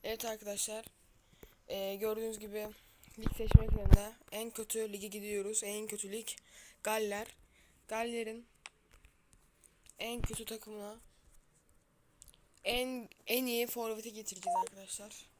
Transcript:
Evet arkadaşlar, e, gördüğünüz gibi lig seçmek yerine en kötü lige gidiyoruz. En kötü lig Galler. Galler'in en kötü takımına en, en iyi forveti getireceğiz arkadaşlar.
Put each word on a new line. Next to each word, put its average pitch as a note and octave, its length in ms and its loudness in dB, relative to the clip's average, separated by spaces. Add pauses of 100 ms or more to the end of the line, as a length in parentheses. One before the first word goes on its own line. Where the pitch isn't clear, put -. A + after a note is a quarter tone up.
Evet A3 200 0
arkadaşlar, G#3+ 600 -2 (840)
e, G3 260 0
gördüğünüz A3 440 0
gibi G#3+ 300 -4 (500)
lig A3 180 4
seçmek A3 360 4
yerine G#3 400 6 (200)
en A3+ 180 -2
kötü A3 420 -2
lige G3+ 140 -4
gidiyoruz. G#3 580 0
En G#3+ 220 -2
kötü G3+ 260 -4
lig A3+ 160 -4 (540)
Galler. G#3+ 440 2 (640)
Galler'in A#3 580 0 (1500)
en A#3 240 -2
kötü A3+ 220 -2
takımına G#3+ 520 -8 (1700)
en, B3 440 2 (180)
en B3+ 200 4
iyi A#3 200 4
forveti A3+ 460 -2
getireceğiz G#3 440 -2
arkadaşlar. - 680 -2 (140)